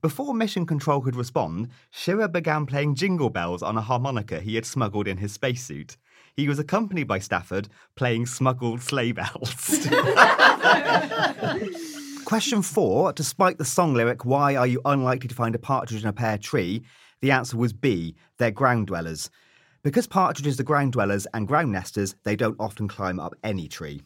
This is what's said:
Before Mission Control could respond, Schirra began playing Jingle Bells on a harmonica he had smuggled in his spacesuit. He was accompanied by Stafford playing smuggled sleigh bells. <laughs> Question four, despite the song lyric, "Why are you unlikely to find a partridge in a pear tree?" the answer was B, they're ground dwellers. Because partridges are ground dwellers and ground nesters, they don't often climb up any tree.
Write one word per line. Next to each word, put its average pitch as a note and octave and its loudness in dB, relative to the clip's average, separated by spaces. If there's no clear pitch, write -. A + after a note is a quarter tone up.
Before C4 -2
Mission G#3 0
Control D3 0
could B2 -2
respond, A#2 -4
Schirra G3+ 0
began D#3 0
playing C#3+ 0
Jingle D#3+ 0
Bells F2 -4
on G#2 -2
a A2 0
harmonica A2+ -2
he A2 -4
had A2+ -2
smuggled G#2 -2
in F#2+ -4
his G2+ -6
spacesuit. B2 -8
He C#3+ 0
was C#3+ 0
accompanied F#3 -2
by G2 0
Stafford F#2+ -4
playing A#2+ 0
smuggled B2 0
sleigh A#2+ -2
bells. A#2+ -4
<laughs> - -
Question A3 0
four, D3+ 2
despite F3+ 2
the D#3 -2
song D#3+ 2
lyric, A#2+ 2
"Why C#3 4
are B2+ 4
you B2+ 2
unlikely B2+ 2
to - -10
find A#2 0
a A2+ -4
partridge A2+ -2
in G#2+ 0
a G2+ -2
pear A2 0
tree?" G#2 -2
the C3+ 2
answer B2 0
was A#2 0
B, F2+ 0
they're A#2 2
ground A#2+ 2
dwellers. E2 -6
Because F3+ 0
partridges C#3 0
are C3+ -2
ground C#3+ 2
dwellers G2+ 4
and G#2+ -2
ground D3 2
nesters, F#2+ -2
they G#2+ 0
don't A2+ 0
often G#2+ -4
climb F#2 -4
up D#2 -10
any F#2+ -4
tree. D2 -10